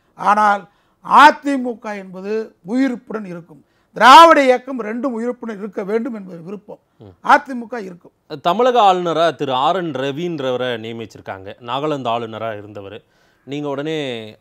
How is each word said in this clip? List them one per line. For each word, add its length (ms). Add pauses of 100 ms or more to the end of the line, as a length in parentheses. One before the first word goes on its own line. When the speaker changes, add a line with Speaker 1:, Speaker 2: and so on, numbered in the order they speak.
(140)
Speaker 1:
ஆனால் 540 (420)
அதிமுக 840
என்பது 600 (100)
உயிர்ப்புடன் 600
இருக்கும். 400 (300)
திராவிட 480
இயக்கம் 400
ரெண்டும் 240
உயிர்ப்புடன் 520
இருக்க 260
வேண்டும் 300
என்பது 280
விருப்பம். 360 (200)
Speaker 2:
ம். 300
Speaker 1:
அதிமுக 480
இருக்கும். 360 (300)
Speaker 2:
தமிழக 380
ஆளுநரா 540
திரு 180
ஆர் 240
என் 140
ரவின்றவரை 880
நியமிச்சிருக்காங்க, 760 (120)
நாகாலாந்து 420
ஆளுநரா 500
இருந்தவர். 440 (420)
நீங்க 240
உடனே 720